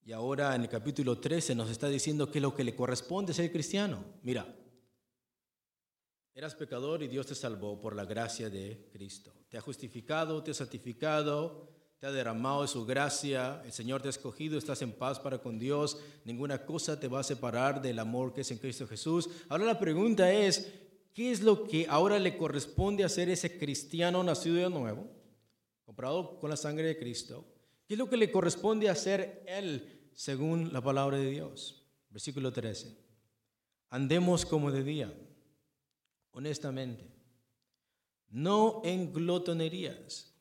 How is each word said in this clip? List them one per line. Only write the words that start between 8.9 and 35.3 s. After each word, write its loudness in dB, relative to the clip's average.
Cristo. -16
Te -12
ha -14
justificado, -4
te -8
ha -4
santificado, -2
te -8
ha -4
derramado 0
de 0
su -2
gracia. 0
El -14
Señor -2
te -4
ha -2
escogido, -6
estás -4
en -4
paz -2
para -4
con -6
Dios. 0
Ninguna -4
cosa -4
te -4
va -2
a -2
separar 0
del -2
amor -2
que -6
es -4
en -6
Cristo -6
Jesús. 0
Ahora 2
la 4
pregunta 6
es, 4
¿qué 0
es 0
lo 8
que 2
ahora 6
le 2
corresponde 2
hacer 2
ese 0
cristiano 0
nacido 2
de 4
nuevo, -2
comprado -4
con -4
la -2
sangre -2
de 0
Cristo? -8
¿Qué -4
es -4
lo 0
que 2
le 6
corresponde 4
hacer 0
él -6
según 0
la -2
palabra 2
de 2
Dios? -8
Versículo -4
trece. -6
Andemos 4
como 2
de 0
día, -2